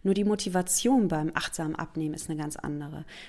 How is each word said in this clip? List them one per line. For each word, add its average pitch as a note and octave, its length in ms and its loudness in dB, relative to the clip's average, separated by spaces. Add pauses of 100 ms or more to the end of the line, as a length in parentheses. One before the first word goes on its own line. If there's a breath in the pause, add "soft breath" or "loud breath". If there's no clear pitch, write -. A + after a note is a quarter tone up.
Nur F#3+ 100 4
die G3+ 100 2
Motivation G3+ 840 4
beim D#3 240 0
achtsamen D#3 420 -2
Abnehmen D#3 380 -4
ist - 160 -8
eine D#3 120 -4
ganz D3+ 140 -4
andere. D3+ 480 -6 (260 loud breath)